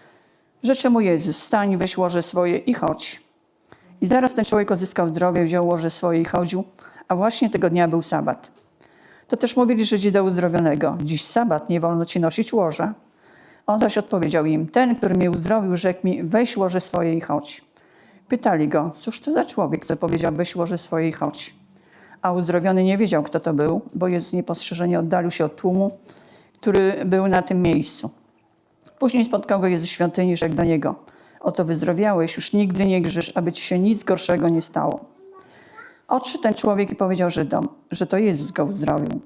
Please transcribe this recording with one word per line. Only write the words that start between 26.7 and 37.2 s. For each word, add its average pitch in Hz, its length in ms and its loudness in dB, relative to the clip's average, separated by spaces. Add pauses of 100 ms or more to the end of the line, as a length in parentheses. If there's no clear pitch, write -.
był 190 240 2
na 180 140 2
tym 180 200 0
miejscu. - 480 0 (880)
Później 240 260 2
spotkał 202 360 -2
go 190 60 2
Jezus 175 220 0
w - 40 -2
świątyni 180 400 0
i 165 40 0
rzekł 165 180 -2
do 170 100 0
niego: 156 300 0 (460)
„Oto 175 240 -2
wyzdrowiałeś, 170 720 0
już - 160 -4
nigdy 196 340 2
nie 180 160 2
grzesz, 170 320 -2
aby 170 180 -2
ci - 100 -6
się 180 160 0
nic 208 260 2
gorszego 180 440 0
nie 165 140 2
stało.” 160 380 -4 (1080)
Odszedł 254 340 -2
ten 220 120 2
człowiek 202 360 0
i - 60 -8
powiedział 185 340 0